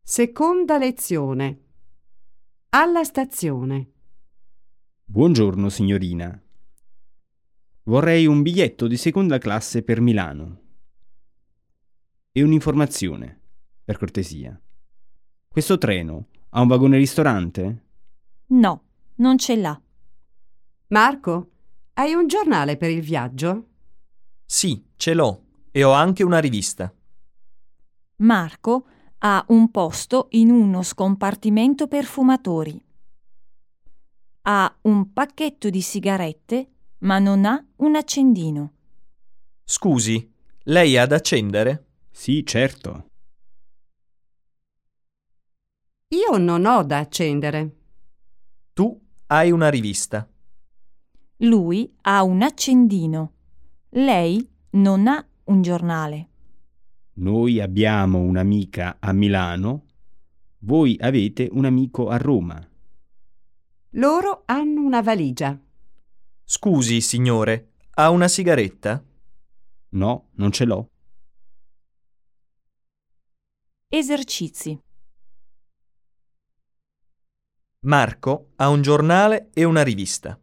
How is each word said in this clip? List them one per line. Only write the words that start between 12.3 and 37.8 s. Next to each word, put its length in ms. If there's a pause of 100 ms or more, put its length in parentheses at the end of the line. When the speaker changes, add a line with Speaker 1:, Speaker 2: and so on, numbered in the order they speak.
Speaker 2:
E 100
un'informazione, 1000 (440)
per 160
cortesia. 600 (880)
Questo 300
treno 520 (200)
ha 120
un 60
vagone 300
ristorante? 880 (640)
Speaker 3:
No, 380 (320)
non 200
ce 180
l'ha. 240 (1080)
Speaker 1:
Marco, 640 (420)
hai 200
un 140
giornale 500
per 120
il 120
viaggio? 680 (760)
Speaker 4:
Sì, 520
ce 180
l'ho. 320 (240)
E 140
ho 80
anche 320
una 160
rivista. 520 (1200)
Speaker 3:
Marco 720 (340)
ha 280
un 200
posto 640
in 180
uno 320
scompartimento 1040
per 180
fumatori. 760 (1600)
Ha 420
un 300
pacchetto 560
di 120
sigarette, 880 (280)
ma 200
non 260
ha 180 (140)
un 180